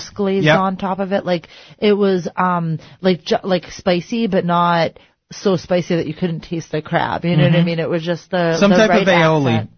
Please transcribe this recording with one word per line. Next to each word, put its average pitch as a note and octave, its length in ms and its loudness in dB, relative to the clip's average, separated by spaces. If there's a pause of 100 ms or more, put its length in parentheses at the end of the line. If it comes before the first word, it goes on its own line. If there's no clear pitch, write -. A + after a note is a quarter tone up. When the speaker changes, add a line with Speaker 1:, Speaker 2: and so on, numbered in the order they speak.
Speaker 1:
Crust. - 60 -20
Speaker 2:
glazed G3 320 -2
Speaker 1:
Yep. D#3 120 4
Speaker 2:
on F#3+ 200 -2
top F#3+ 200 -6
of F#3+ 140 -4
it. G3 120 -2
Like, F3 240 -4 (300)
it G#3 140 2
was, G3 420 0
um, F3 460 -2 (200)
like, F#3 220 0
ju-, A3 220 -2
like, F3+ 260 -2
spicy, G3+ 560 -2
but F3+ 180 0
not E3+ 540 0 (320)
so F#3+ 260 0
spicy F3+ 400 -2
that E3 100 -2
you D3+ 80 -8
couldn't E3 260 -4
taste - 320 -8
the D#3 100 -4
crab. - 420 -4
You E3+ 120 0
know D3 80 4
what C#3 80 4
I E3 60 4
Speaker 1:
Mm-hmm. F3 80 4
Speaker 2:
mean? E3+ 120 -4
It D#3 100 -4
was E3 140 -2
just E3 280 -6
the, E3+ 260 0
Speaker 1:
Some G3+ 160 4
Speaker 2:
the F3+ 60 6
Speaker 1:
type A3 120 4
Speaker 2:
right G3+ 120 4
Speaker 1:
of F3+ 60 0
aioli. D#3+ 440 2
Speaker 2:
accent. A2 260 -2